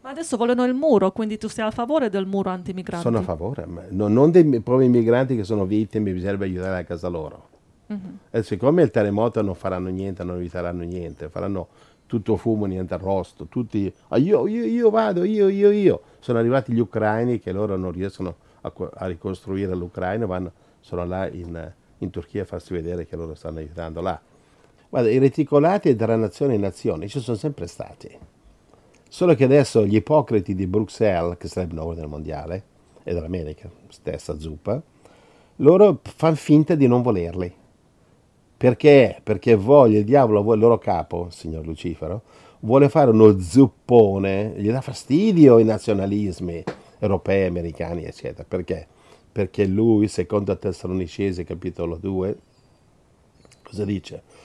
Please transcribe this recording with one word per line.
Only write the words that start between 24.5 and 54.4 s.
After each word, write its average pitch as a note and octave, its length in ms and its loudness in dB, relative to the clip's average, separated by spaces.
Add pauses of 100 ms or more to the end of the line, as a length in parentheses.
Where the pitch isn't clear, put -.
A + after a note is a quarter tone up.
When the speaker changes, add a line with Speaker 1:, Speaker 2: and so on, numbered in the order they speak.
Speaker 2:
Guarda, - 220 0
i C3 80 2
reticolati D3 720 2
è B2+ 40 6
da A2+ 220 0
nazione A2+ 380 -2
in G#2 80 0
nazione, F#2 440 -6
ci C3 140 -8
sono A#2 160 -6
sempre C#3+ 300 -8
stati. - 500 -16 (960)
Solo F3 220 4
che A#2+ 80 2
adesso B2+ 420 4
gli G2+ 120 2
ipocriti A2 580 0
di F#2 140 -4
Bruxelles, F#2 680 -2
che - 120 -14
sarebbe F2 240 -6
un D#2+ 80 -10
ordine E2 260 -8
mondiale, D#2 560 -10 (400)
e - 100 -8
dell'America, E2 560 -8 (200)
stessa D#2 500 -10
zuppa, D#2+ 420 -8 (760)
loro F3 460 6
fan D#3+ 340 -2
finta D#3 400 2
di C#3 100 4
non B2 160 2
volerli. F2+ 500 -4 (1040)
Perché? B2 640 6
Perché A2 340 2
voglia, A2 420 6
il G#2 60 2
diavolo A2 380 4
vuole, A2 160 2
il G#2 40 2
loro A#2 160 4
capo, F2 480 -6
il F2 60 -16
signor D#2+ 340 -10
Lucifero, E2 560 -10 (380)
vuole C3+ 280 4
fare C#3+ 220 4
uno A2 300 10
zuppone, G2 1160 4
gli G2+ 140 -2
dà B2+ 100 -2
fastidio D#3 800 6
i A2+ 60 6
nazionalismi G2 1000 -4 (380)
europei, G2 460 0
americani, E2+ 580 -6
eccetera. - 420 -14
Perché? E2 400 -8 (460)
Perché G2+ 340 -2
lui, G#2+ 400 4
secondo G2+ 500 -2
Tessalonicesi, F#2 840 -6
capitolo F2 540 -8
due, F#2+ 400 -6 (1300)
cosa G2+ 220 -8
dice? G2 380 -8 (220)